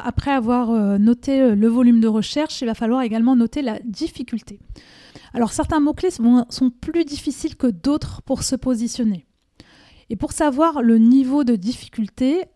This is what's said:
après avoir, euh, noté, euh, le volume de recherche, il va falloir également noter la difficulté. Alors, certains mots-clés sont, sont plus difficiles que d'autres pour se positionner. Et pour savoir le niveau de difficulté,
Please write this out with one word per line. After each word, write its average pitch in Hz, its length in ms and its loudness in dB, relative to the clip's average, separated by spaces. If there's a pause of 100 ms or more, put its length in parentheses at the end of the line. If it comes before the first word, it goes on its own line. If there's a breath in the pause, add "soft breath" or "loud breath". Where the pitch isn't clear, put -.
après - 260 -4
avoir, 247 400 0
euh, 202 280 0
noté, 240 420 2
euh, 247 140 4
le 202 120 2
volume 240 320 6
de 226 100 4
recherche, 220 520 -2
il 254 60 -4
va 226 80 -2
falloir 240 260 -2
également 233 360 2
noter 233 260 0
la 247 180 -6
difficulté. 226 800 -10 (720 loud breath)
Alors, 233 200 -2
certains 311 280 -2
mots-clés 294 300 0
sont, 240 400 4
sont 262 180 -2
plus 320 380 -2
difficiles 294 500 -8
que - 100 -2
d'autres 262 540 -4
pour - 220 -6
se - 120 -4
positionner. 226 720 -4 (840 soft breath)
Et 226 60 -6
pour 294 160 -8
savoir 294 500 0
le 226 160 4
niveau 262 440 4
de 240 140 0
difficulté, 247 880 -4 (120)